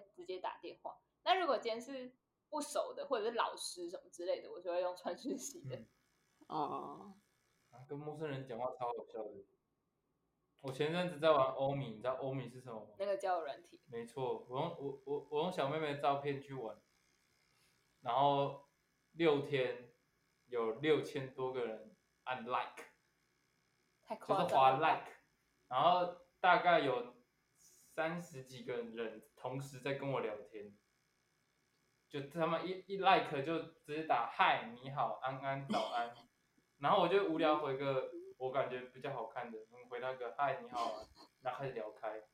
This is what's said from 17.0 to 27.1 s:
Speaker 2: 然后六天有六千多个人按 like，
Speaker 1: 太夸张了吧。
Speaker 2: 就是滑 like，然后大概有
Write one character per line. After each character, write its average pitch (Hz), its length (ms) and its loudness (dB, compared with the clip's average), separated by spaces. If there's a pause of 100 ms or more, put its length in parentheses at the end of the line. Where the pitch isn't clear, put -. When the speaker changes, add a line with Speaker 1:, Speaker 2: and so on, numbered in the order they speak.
Speaker 2:
然 120 140 -2
后 139 540 4 (440)
六 156 280 6
天 127 540 -2 (520)
有 113 260 0
六 139 280 4
千 131 320 -6
多 131 180 -4
个 127 140 -2
人 110 320 -8 (280)
按 123 200 -4
like， 123 400 -4 (1160)
Speaker 1:
太 - 140 -10
夸 190 280 2
张 - 0 -
了 - 0 -
吧。 - 0 -
Speaker 2:
就 - 60 0
是 - 40 4
滑 135 220 12
like， - 340 4 (580)
然 127 140 2
后 180 340 6 (240)
大 180 180 8
概 175 220 8
有 123 340 0 (800)